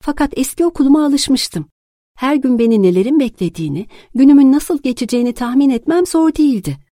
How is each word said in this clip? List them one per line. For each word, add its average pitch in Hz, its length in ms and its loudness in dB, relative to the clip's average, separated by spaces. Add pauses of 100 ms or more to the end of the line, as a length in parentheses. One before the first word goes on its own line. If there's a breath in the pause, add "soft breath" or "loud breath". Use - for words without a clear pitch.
Fakat 294 340 -4
eski 339 300 -4
okuluma 302 400 0
alışmıştım. 269 640 -4 (480)
Her 277 200 -2
gün 262 220 0
beni 226 240 2
nelerin 190 380 2
beklediğini, 165 680 -6 (280 soft breath)
günümün 269 380 6
nasıl 302 300 -2
geçeceğini 240 500 -4
tahmin 254 380 0
etmem 311 360 -2
zor 320 280 0
değildi. 220 440 -2 (160)